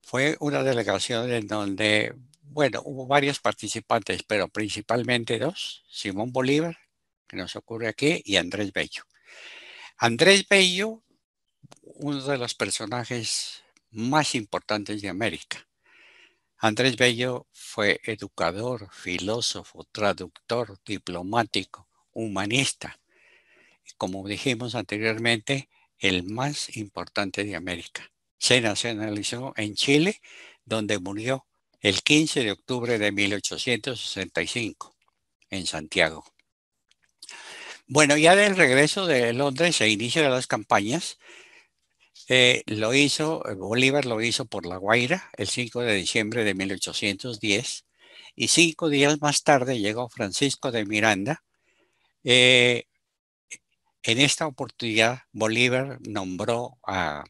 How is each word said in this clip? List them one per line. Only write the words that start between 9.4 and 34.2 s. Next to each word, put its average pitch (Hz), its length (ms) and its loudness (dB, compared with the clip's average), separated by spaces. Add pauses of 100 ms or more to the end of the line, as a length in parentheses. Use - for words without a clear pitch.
Andrés 165 520 4
Bello, 196 540 2 (800)
uno 143 420 -8
de 139 140 0
los 120 160 -4
personajes 113 1120 -6 (260)
más 131 440 0
importantes 104 680 -4
de 101 80 -8
América. 92 580 -6 (920)
Andrés 117 380 0
Bello 123 560 0
fue - 520 -2
educador, 101 880 -6
filósofo, 92 920 -6
traductor, 101 1000 -4
diplomático, 98 1040 -4 (240)
humanista. 107 880 -4 (960)
Como 95 320 -6
dijimos 113 460 -4
anteriormente, 113 960 -2 (280)
el 92 260 2
más 127 520 -6
importante 101 680 -6
de 101 120 -6
América. 87 560 -10 (240)
Se - 240 2
nacionalizó 110 960 -4
en 104 180 -4
Chile, 151 460 4 (460)
donde 107 320 -2
murió 107 480 -6 (340)
el 101 220 2
quince 151 420 4
de 104 80 0
octubre 120 460 -4
de 104 120 2
mil 101 220 0
ochocientos 104 720 -4
sesenta 90 400 -6